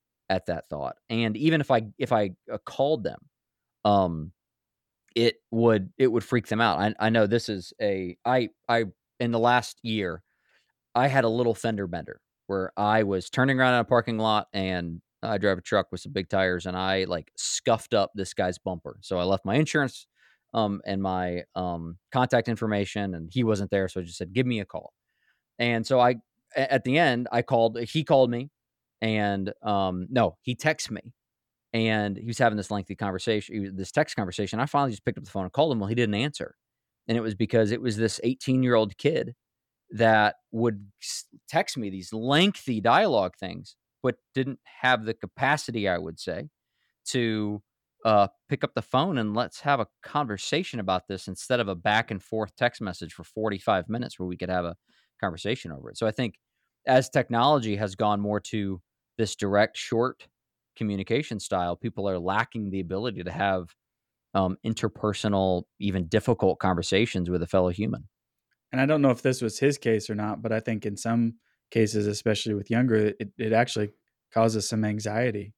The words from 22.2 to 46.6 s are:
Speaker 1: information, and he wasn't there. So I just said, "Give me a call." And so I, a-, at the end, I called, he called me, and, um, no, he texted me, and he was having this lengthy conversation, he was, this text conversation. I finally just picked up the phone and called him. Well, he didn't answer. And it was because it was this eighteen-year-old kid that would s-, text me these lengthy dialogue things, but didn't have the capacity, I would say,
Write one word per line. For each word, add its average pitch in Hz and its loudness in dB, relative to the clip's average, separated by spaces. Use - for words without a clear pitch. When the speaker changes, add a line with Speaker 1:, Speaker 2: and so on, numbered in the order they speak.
Speaker 1:
information, 104 -2
and 82 -10
he 127 0
wasn't 104 0
there. 98 2
So 92 -6
I 90 -8
just 85 -14
said, 92 -10
"Give 123 0
me 120 -2
a 98 -8
call." - -12
And 117 0
so 131 4
I, 123 6
a-, 135 0
at 135 2
the 139 2
end, 123 2
I 120 2
called, 117 2
he 139 -2
called 131 6
me, 120 -6
and, 104 0
um, 95 -2
no, 113 2
he 123 -6
texted - -2
me, 110 -12
and 107 0
he 107 -10
was 117 -6
having 113 2
this 95 -8
lengthy 101 -6
conversation, 104 -4
he 107 -4
was, 98 -8
this 95 -10
text - 0
conversation. 101 -4
I 131 0
finally 143 0
just 104 -8
picked - -2
up 78 -14
the 92 -18
phone 98 -6
and 90 -8
called 151 2
him. 117 0
Well, 98 -2
he 110 -2
didn't 113 0
answer. 135 -4
And 113 2
it 117 0
was 110 -4
because 107 2
it 117 -4
was 113 -2
this 110 -2
eighteen-year-old 123 2
kid 131 0
that 110 6
would 110 -2
s-, - -10
text - 0
me 107 -6
these 92 -10
lengthy 135 2
dialogue 117 4
things, 92 -12
but 123 0
didn't 131 -2
have 127 2
the 110 -4
capacity, 117 -2
I 90 2
would 82 -10
say, 92 -8